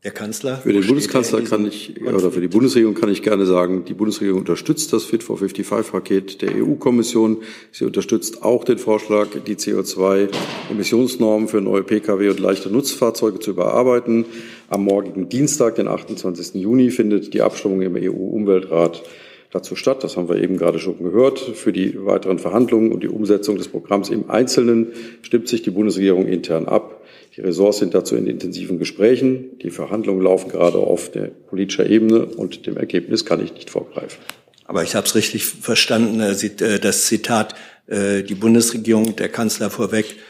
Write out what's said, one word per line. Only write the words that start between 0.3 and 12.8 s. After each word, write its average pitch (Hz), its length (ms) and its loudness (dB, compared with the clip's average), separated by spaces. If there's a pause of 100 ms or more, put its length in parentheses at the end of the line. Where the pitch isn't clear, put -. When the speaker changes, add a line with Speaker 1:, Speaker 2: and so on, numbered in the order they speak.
Speaker 2:
Für 117 140 0
den 101 40 4
Speaker 1:
Wo 98 60 4
steht 95 80 0
Speaker 2:
Bundeskanzler 127 480 2
Speaker 1:
er 113 40 0
in 113 80 -4
Speaker 2:
kann 107 140 2
Speaker 1:
diesem - 320 -8
Speaker 2:
ich, - 60 -12
oder 92 280 2
für 85 100 -2
die 90 80 0
Bundesregierung 113 460 4
kann 107 160 0
ich 95 100 0
gerne 98 260 2
sagen, 90 380 2
die - 100 -8
Bundesregierung 98 460 -2
unterstützt 90 520 -2
das 110 120 2
Fit - 200 -2
for 101 140 -6
fifty-five 98 520 -4
Paket 95 500 -2
der 98 140 -2
E-U-Kommission. 113 840 2 (340)
Sie - 120 -6
unterstützt - 600 -2
auch 117 200 2
den 120 140 2
Vorschlag, 104 480 0 (200)
die 107 100 -4
C - 180 -4
O 98 80 0
zwei 95 460 0 (420)
Emissionsnormen 110 800 2
für 107 120 2
neue 98 220 0
P 107 180 0
K 101 180 0
W 101 120 4
und 98 80 0
leichte 95 320 0
Nutzfahrzeuge 110 720 0